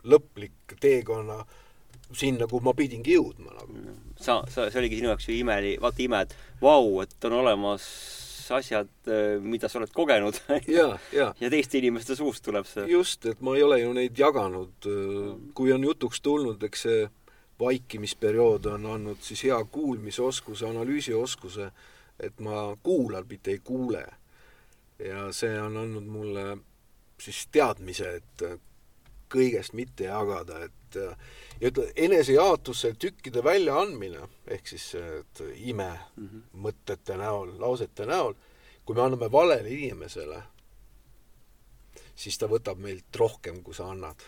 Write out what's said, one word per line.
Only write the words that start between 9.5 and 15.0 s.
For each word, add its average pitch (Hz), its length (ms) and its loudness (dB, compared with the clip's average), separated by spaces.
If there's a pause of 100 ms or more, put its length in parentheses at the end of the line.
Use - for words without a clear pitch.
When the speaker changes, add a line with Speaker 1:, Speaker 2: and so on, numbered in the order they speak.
Speaker 2:
sa 117 140 -4
oled 107 100 -6
kogenud. 110 460 4 (200)
<laughs> - 140 -4
Speaker 1:
Jaa, 160 220 6 (160)
jaa. 135 260 2
Speaker 2:
Ja 123 160 -4
teiste 139 300 2
inimeste 120 340 0
suust 143 320 -4
tuleb 104 240 -2
see. 101 160 -6
Speaker 1:
Just, 175 400 2
et 110 160 -4
ma 131 160 0
ei 143 80 8
ole 135 140 6
ju 120 100 0
neid 127 240 0
jaganud, 101 720 0
äh, 101 60 -2 (220)